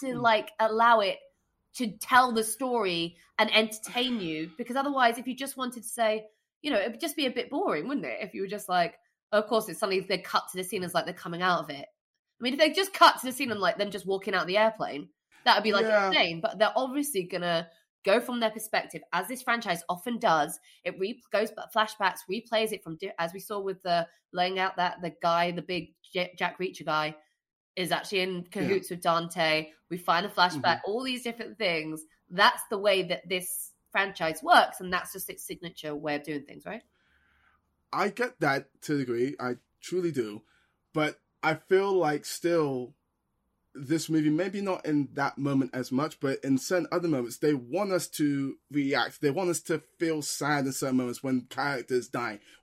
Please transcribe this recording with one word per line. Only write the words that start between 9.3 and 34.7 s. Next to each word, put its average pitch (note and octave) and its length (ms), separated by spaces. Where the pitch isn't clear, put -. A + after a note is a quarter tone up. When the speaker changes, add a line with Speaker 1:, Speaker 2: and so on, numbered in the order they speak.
Speaker 1:
of G#3+ 140
course, G#3+ 220
it's E3 120
suddenly F#3+ 200
they F#3 180
cut - 320
to - 80
the F#3 60
scene F#3 200
as, E3+ 100
like, D#3+ 120
they're F3 80
coming F3 280
out F3+ 180
of D#3 100
it. C#3+ 160
I - 560
mean, B3 120
if C#4+ 40
they D#4 120
just F#4+ 220
cut - 280
to B3 60
the C4 60
scene B3+ 180
and, G#3 100
like, F3 180
them G3+ 120
just F#3 160
walking F#3+ 280
out E3+ 120
the F#3+ 120
airplane, D3 500
that A3+ 120
would G#3 80
be, G#3+ 80
like, G3+ 140
Speaker 2:
Yeah. G#3 220
Speaker 1:
insane. F3 320
But E3+ 180
they're G#3 180
obviously C4 480
gonna F3 440
go G#3 160
from A#3+ 200
their A3 100
perspective, G3 500
as - 160
this B3+ 140
franchise A3 460
often G3+ 300
does. E3 400
It F3+ 140
re-, G3+ 240
goes A3 200
ba-, - 220
flashbacks, - 440
replays A3 420
it G3 100
from E3 140
di-, G3 220
as E3+ 140
we G3 80
saw G3+ 200
with F#3+ 220
the E3+ 240
laying F3+ 260
out F#3 180
that F3+ 260
the E3 200
guy, E3+ 300
the F3 100
big E3+ 320
J-, F3+ 240
Jack F3 220
Reacher F#3 260
guy, D#3 300
is F3 160
actually F#3 280
in F#3 160
Speaker 2:
Yeah. F3 140
Speaker 1:
cahoots F#3+ 400
with F3 100
Dante. E3 680
We E3 100
find F3 280
a - 20
flashback, F3 540
Speaker 2:
Mm-hmm. F#3 80
Speaker 1:
all A#3 140
these B3 180
different A#3 360
things. D#3 460
That's G3+ 420
the G#3 80
way G3 260
that F3 240
this - 440
franchise G3 500
works, C#4+ 380